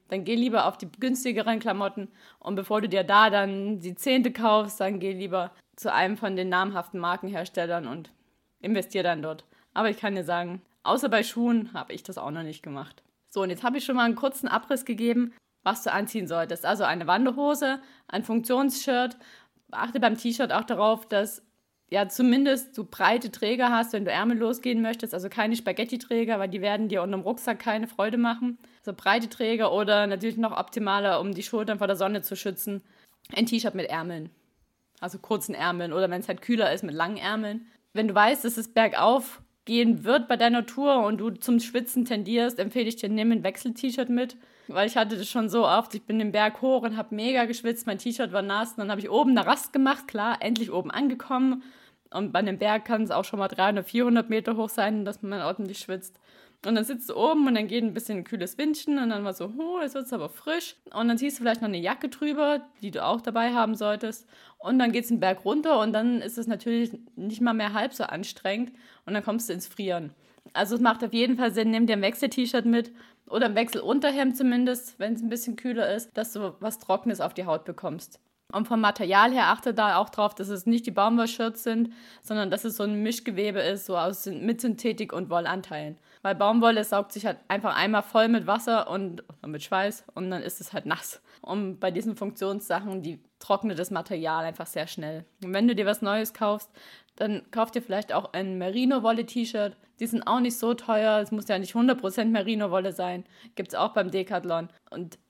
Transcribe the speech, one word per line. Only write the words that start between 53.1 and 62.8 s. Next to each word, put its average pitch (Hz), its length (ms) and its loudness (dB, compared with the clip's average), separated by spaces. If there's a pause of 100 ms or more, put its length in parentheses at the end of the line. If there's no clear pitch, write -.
auch 190 140 0
schon 202 160 -6
mal 196 80 0
dreihundert, 196 400 0
vierhundert 233 420 2
Meter 220 260 -2
hoch 220 120 -2
sein, 214 360 -2
dass 202 180 -8
man 196 200 -6
ordentlich 190 380 -4
schwitzt. - 400 -10 (440)
Und 220 120 2
dann 220 80 0
sitzt 247 240 -8
du - 80 -8
oben 294 320 4
und 240 80 4
dann 214 100 0
geht 226 160 -2
ein 220 120 0
bisschen 214 240 -6
ein 175 60 -8
kühles 180 340 -6
Windchen 302 400 0
und 240 120 0
dann 202 140 -2
war 196 80 -2
so, 196 260 -8
oh, 349 220 -4
jetzt 294 140 -4
wird's 262 180 -8
aber 170 160 -4
frisch. - 480 -6 (160)
Und 226 160 0
dann 233 100 2
ziehst 277 200 -4
du 247 40 -12
vielleicht 233 200 0
noch 220 60 -2
eine 190 100 -2
Jacke 226 300 -2
drüber, 294 520 0 (200)